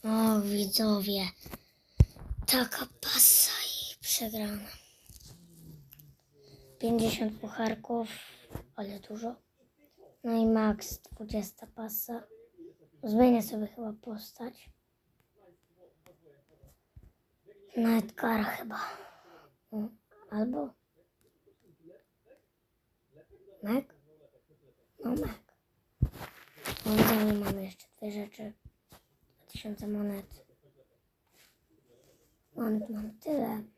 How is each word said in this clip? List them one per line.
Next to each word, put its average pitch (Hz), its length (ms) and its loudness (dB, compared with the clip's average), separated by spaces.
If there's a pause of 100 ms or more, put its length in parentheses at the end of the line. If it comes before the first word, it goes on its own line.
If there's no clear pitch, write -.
O, 220 380 4
widzowie. 202 840 2 (1200)
Taka 254 400 0 (140)
pasa - 500 6 (140)
i - 360 -8
przegrana. 208 680 -4 (2000)
Pięćdziesiąt 226 600 0
pucharków, 220 680 -4 (680)
ale 202 240 -10
dużo. 226 360 -10 (880)
No 233 100 0
i 226 120 4
max 220 540 2
dwudziesta - 680 -8
pasa. 233 560 -8 (800)
Zmienię 233 400 6
sobie 214 240 -6
chyba 220 260 -10
postać. - 760 -14 (3000)
Na 226 200 4
Edgara 220 460 -2
chyba. 220 360 -6 (920)
Mm, 220 240 -8 (320)
albo 247 400 -2 (3000)
Mac? 240 220 -2 (1160)
No, 240 60 -4
Mac. - 300 -4 (1500)
No, 214 100 2
widzowie, 220 380 6
mamy 196 300 -2
jeszcze - 240 -16 (100)
dwie 208 140 -8
rzeczy. 208 420 -10 (360)
Dwa - 580 -20
tysiące 208 400 -10
monet. 202 580 -6 (2000)
Monet 214 340 -2
mam 214 300 -8
tyle. 226 440 -2 (140)